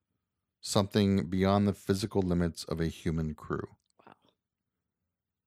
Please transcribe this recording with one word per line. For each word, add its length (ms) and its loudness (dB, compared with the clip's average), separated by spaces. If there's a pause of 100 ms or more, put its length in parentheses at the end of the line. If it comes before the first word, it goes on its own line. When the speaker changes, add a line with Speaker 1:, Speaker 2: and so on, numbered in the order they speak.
(600)
Speaker 1:
Something 680 2
beyond 420 2
the 60 0
physical 480 -2
limits 420 0
of 160 -6
a 80 0
human 460 -4
crew. 340 -8 (380)
Speaker 2:
Wow. 80 -20 (1300)